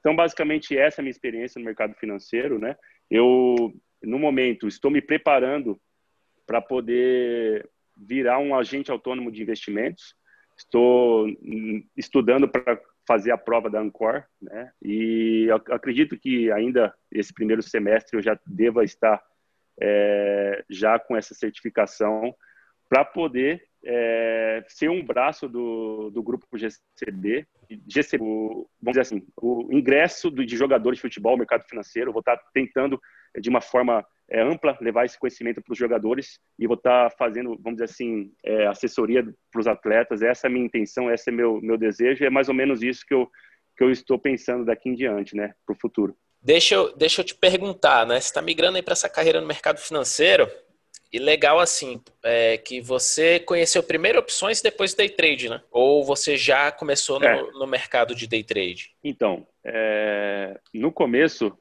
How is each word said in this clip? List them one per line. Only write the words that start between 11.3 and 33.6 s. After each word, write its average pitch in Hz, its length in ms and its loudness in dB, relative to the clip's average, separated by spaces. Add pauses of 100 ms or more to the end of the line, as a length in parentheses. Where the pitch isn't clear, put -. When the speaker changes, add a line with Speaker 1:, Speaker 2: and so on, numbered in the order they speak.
Speaker 1:
estudando 135 500 2
pra 123 320 -2 (280)
fazer 113 240 2
a 117 80 2
prova 113 320 -2
da 107 100 -2
Ancor, 110 440 -4 (180)
né? 113 280 -16 (120)
E 113 680 0
eu 110 80 4
ac-, - 160 -4
acredito 131 460 -2
que 120 340 0
ainda 117 420 0 (160)
esse 107 220 -6
primeiro 110 300 -2
semestre 110 560 -2
eu 101 40 -4
já 104 240 -2
deva 113 380 2
estar, 107 380 0 (580)
é, 101 880 0
já 107 300 2
com 117 180 -4
essa - 160 -6
certificação 110 1000 -4 (560)
pra 135 140 4
poder, 147 640 -2 (180)
é, 113 840 -2
ser - 220 -2
um 170 160 -2
braço 135 440 -2
do, 113 640 -6
do 113 120 -6
grupo - 240 -6 (100)
G 110 140 -6
C - 420 -14
B. 104 340 -4 (400)
G 104 160 0
C - 160 -2
B, 113 60 -4
o, 110 440 -6 (120)
vamos 123 180 0
dizer 127 40 2
assim, 104 240 -6 (100)
o 123 340 -4
ingresso 143 600 2
do, 131 140 -4
de 117 120 -6
jogadores 127 420 2
de - 40 -16
futebol, 113 340 0
mercado 117 320 -2
financeiro, 113 400 -8
eu 113 40 -8
vou 113 100 -4
tá 120 160 0 (140)
tentando, 135 480 -2 (380)
de 110 100 -6
uma 123 120 2